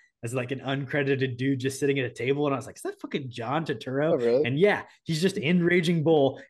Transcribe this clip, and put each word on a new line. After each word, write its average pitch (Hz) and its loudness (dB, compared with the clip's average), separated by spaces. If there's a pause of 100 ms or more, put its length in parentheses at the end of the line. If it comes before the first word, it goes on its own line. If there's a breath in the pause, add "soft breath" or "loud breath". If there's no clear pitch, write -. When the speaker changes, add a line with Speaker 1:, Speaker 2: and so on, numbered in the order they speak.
(240 soft breath)
Speaker 1:
as, 120 -4
like, 123 -4
an 127 -6
uncredited 135 -2
dude 135 0
just 131 -4
sitting 139 0
at 127 -2
a 117 -4
table. 139 -2
And 139 0
I 131 -2
was 120 -10
like, - -16
"Is - -18
that 381 -10
fucking 143 -8
John 127 -4
Turturro?" 143 -2
Speaker 2:
Oh, 160 2
really? 120 2
Speaker 1:
And 131 0
yeah, 190 4 (200 loud breath)
he's 160 -2
just 190 0
in 175 2
Raging 170 2
Bull. 143 4 (100)